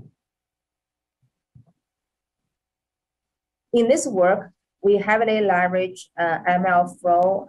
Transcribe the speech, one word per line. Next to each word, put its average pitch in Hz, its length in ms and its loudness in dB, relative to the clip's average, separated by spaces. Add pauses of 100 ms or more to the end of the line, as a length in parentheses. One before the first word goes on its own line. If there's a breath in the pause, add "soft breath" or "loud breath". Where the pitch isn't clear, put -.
(3750)
In 233 160 2
this 311 180 0
work, 190 460 0 (280)
we 202 160 2
heavily 214 460 0
leverage, 185 680 -2 (100)
uh, 165 280 -2
M 180 180 0
L 175 220 2
flow, 180 640 0